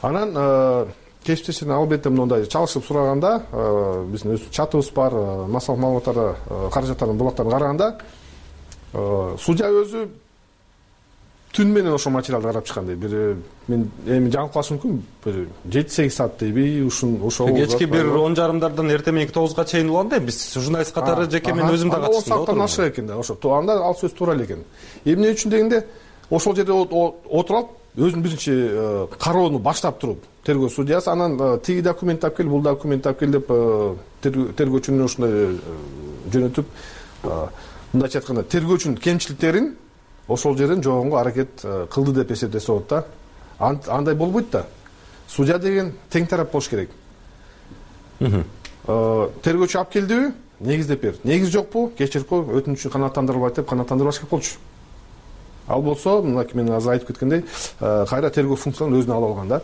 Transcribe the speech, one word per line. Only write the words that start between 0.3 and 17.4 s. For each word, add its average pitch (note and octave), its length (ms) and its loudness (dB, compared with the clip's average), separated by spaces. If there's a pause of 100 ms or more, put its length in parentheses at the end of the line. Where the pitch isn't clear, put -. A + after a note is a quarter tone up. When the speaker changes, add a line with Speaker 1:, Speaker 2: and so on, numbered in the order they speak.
Speaker 1:
э, C3 500 4 (380)
кесиптешимден D#3 520 -2
албетте D3+ 340 2
мындай B2 360 2
чалышып D#3+ 400 -2
сураганда, D3 680 2
э, G#2 600 0
биздин G#2+ 240 -2
өз - 160 -6
чатыбыз D3+ 420 0
бар, C3 200 2
э, G2 340 -2
массалык B2 340 -2
маалыматтарда, A#2+ 540 0 (140)
э, F#2+ 220 -4
каражаттардын B2 460 -2
булактарын A#2+ 340 0
караганда, D3 460 0 (960)
э, G2+ 460 -2
судья F#3+ 320 2
өзү G#3 360 0 (1500)
түн G3+ 180 4
менен F#3+ 220 2
ошол C#3 180 0
материалды B2+ 360 -2
карап A2 180 -2
чыккан F#2 220 -6
дейт. F2+ 120 -6
Бир, G#2 140 -4
э, G#2+ 220 0 (320)
мен A#2 220 0 (180)
жаңылып B2+ 460 2
калышым D3 260 -2
мүмкүн, F3+ 200 -2 (240)
бир F#2+ 240 -4 (220)
жети-сегиз D3 460 0
саат A#2+ 240 -2
дейби, C#3 420 0
ушун, A#2+ 420 0
ошол A#2 320 0